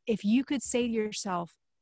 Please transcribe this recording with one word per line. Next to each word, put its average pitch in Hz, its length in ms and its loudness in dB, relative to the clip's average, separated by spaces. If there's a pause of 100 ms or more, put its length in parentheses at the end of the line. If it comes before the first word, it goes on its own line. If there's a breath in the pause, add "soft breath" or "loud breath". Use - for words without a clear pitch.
if 214 180 0
you 233 200 4
could 277 180 -2
say 240 220 0
to 233 100 -2
yourself 202 640 -4 (260)